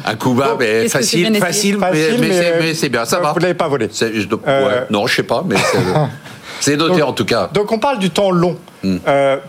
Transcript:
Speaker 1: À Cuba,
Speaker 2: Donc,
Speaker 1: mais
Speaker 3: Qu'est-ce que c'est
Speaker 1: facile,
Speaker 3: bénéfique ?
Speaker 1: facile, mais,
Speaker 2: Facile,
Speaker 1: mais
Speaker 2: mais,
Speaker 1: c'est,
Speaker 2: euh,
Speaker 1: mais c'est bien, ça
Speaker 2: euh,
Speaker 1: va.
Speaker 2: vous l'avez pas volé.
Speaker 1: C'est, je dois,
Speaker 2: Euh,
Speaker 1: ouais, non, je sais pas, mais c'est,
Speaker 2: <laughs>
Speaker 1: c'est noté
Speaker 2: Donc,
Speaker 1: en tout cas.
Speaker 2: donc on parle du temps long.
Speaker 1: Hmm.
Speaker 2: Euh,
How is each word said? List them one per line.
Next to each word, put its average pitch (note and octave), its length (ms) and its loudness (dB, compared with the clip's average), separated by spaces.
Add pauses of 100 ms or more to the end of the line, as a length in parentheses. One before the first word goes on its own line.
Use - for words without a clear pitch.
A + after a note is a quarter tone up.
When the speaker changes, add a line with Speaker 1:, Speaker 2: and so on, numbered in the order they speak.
Speaker 1:
À G#2+ 80 -2
Cuba, C3 360 0
Speaker 2:
Donc, D3 100 -2
Speaker 1:
mais B2+ 60 0 (180)
Speaker 3:
Qu'est-ce - 0 -
que A#2 60 0
c'est B2+ 100 0
Speaker 1:
facile, D#3+ 240 0
Speaker 3:
bénéfique ? G#3 220 2
Speaker 1:
facile, G3+ 340 0
mais, F#3 80 2
Speaker 2:
Facile, D#3 340 2
Speaker 1:
mais - 60 2
Speaker 2:
mais, G3+ 80 2
Speaker 1:
c'est, F3 180 2
Speaker 2:
euh, E3 80 2
Speaker 1:
mais E3 140 0
c'est D#3+ 140 -2
bien, A#2+ 160 0
ça F#3 120 0
Speaker 2:
euh, F3+ 40 0
Speaker 1:
va. D3+ 120 0
Speaker 2:
vous F3 60 -2
l'avez F3 160 2
pas E3+ 120 -2
volé. B2+ 240 0
Speaker 1:
C'est, A2+ 220 -2
je G#2 140 -2
dois, G#2 200 -2
Speaker 2:
Euh, C3+ 200 2
Speaker 1:
ouais, B2+ 240 -2
non, G#2 160 0
je - 80 -2
sais B2+ 80 0
pas, A#2+ 240 -2
mais G#2 100 0
c'est, - 220 0 (400)
Speaker 2:
<laughs> - 400 -16
Speaker 1:
c'est C#3+ 180 0
noté E3 220 2
Speaker 2:
Donc, C#3+ 100 2
Speaker 1:
en A#2+ 40 -2
tout G#2+ 120 -4
cas. A2 260 0
Speaker 2:
donc G3+ 200 0
on A3+ 80 0
parle C#4 180 0
du F#3+ 140 -2
temps G3+ 180 2
long. F3 260 2 (280)
Speaker 1:
Hmm. F#2+ 140 0 (100)
Speaker 2:
Euh, C#3 300 4 (120)